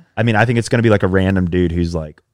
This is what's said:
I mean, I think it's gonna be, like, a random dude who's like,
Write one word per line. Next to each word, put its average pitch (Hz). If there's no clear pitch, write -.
I 110
mean, 117
I 107
think 120
it's 113
gonna 120
be, 113
like, 104
a 98
random 92
dude 87
who's 85
like, 78